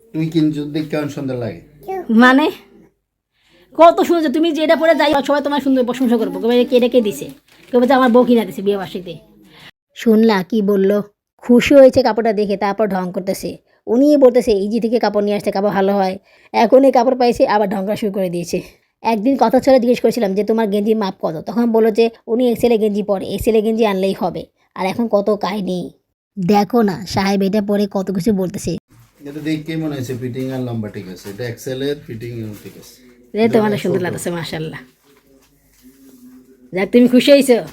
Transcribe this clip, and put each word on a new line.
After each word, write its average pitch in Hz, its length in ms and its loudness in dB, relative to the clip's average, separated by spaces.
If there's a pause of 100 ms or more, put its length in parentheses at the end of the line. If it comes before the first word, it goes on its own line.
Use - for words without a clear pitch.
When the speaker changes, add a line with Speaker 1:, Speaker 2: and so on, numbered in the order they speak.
(140)
Speaker 1:
তুই 160 140 -2
কিনছো 151 380 0
দেখতে 151 320 -6
অনেক 147 120 -4
সুন্দর 135 260 -8
লাগে। 104 260 -8 (480)
Speaker 2:
মানে? 254 420 4 (1200)
কত 311 280 6
সুন্দর, 320 300 0
তুমি 320 200 0
যে 302 120 -2
এটা 311 120 4
পরে 320 200 2
যাই, 302 180 2 (140)
সবাই 285 140 0
তোমার 285 200 -2
সুন্দর 262 240 0
প্রশংসা 247 320 0
করবো, 185 220 -4
বলবে, 240 260 2
"কে 247 120 2
এটা 240 100 2
কে 247 140 4
দিছে?" 190 280 -6 (420)
কেউ 240 80 2
বলছে, 247 140 4
"আমার 254 160 4
বউ 247 140 6
কিনা 233 220 2
দিছে 185 160 -10
বিয়ে 202 160 -2
বার্ষিকীতে।" 180 420 -12 (760)
শুনলা 220 480 2
কি 220 180 -2
বললো? 202 420 0 (340)
খুশি 240 380 4
হয়েছে 269 260 8
কাপড়টা 226 320 0
দেখে, 202 240 -2
তারপর 202 300 -2
ঢং 185 240 -4
করতেছে। 185 460 -8 (300)
উনি 277 300 4
বলতেছে, 247 340 4
"ইজি 208 280 -2
থেকে 226 200 -2
কাপড় 208 240 0
নিয়ে 208 140 0
আসতে 208 140 -4
কাপড় 196 200 -2
ভালো 196 220 0
হয়।" 190 240 -2 (360)
এখন 233 300 4
এই 269 80 6
কাপড় 247 260 2
পাইছে, 240 300 2
আবার 208 220 0
ঢং 190 160 -6
করা 208 100 -4
শুরু 202 160 -6
করে 190 180 -4
দিয়েছে। 175 320 -6 (400)
একদিন 226 380 0
কথা 240 200 2
ছলে 262 200 4
জিজ্ঞেস 240 220 0
করেছিলাম 220 320 0
যে, 208 100 -2
"তোমার 226 240 -2
গেঞ্জির 208 300 0
মাপ 196 240 -4
কত?" 170 140 -6
তখন 226 360 -2
বললো 220 200 4
যে 226 180 2 (180)
উনি 240 240 0
এক্সেল 233 200 0
এ 233 60 4
গেঞ্জি 208 260 -2
পরে, 196 220 -4
এক্সেল 214 300 -2
এ 220 60 2
গেঞ্জি 220 240 0
আনলেই 190 340 -2
হবে। 165 260 -6 (300)
আর 185 100 -6
এখন 220 220 -4
কত 202 220 0
কাহিনী। 185 640 -4 (560)
দেখো 208 340 2
না, 196 240 -2
সাহেব 196 380 -2
এটা 196 180 0
পরে 202 300 -2
কত 202 200 -4
কিছু 190 220 -2
বলতেছে। 185 380 -6
Speaker 1:
এটা - 720 -14
দেখে 156 320 -6
মনে 156 200 -6
হয়েছে 127 260 -8
ফিটিং 131 300 -8
আর 131 100 -6
লম্বা 113 280 -6
ঠিক 98 180 -14
আছে, 92 220 -16
এটা 101 140 -12
এক্সেল 131 380 -10
এর 143 140 -4 (120)
ফিটিং 113 560 -12
ঠিক 98 140 -18
আছে। - 320 -20 (280)
Speaker 2:
এই 226 120 2
তো 226 80 2
Speaker 1:
এটা 214 60 2
Speaker 2:
অনেক 208 160 -2
সুন্দর 185 180 -2
Speaker 1:
ছোট। 180 60 -4
Speaker 2:
লাগতেছে, 170 260 -6
মাশাআল্লাহ। 160 500 -10 (1900)
যাক, 190 180 -4
তুমি 247 160 6
খুশি 247 240 4
হয়েছো? 269 220 6 (200)